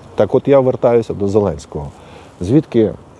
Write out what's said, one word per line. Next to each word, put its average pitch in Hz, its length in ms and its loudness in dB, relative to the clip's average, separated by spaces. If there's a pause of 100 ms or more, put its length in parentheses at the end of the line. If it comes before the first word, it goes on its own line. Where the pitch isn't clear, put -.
(140)
Так 104 200 0
от 131 140 0
я 139 120 6
вертаюся 123 540 0
до 101 140 -4
Зеленського. 82 600 -4 (520)
Звідки 110 520 0 (280)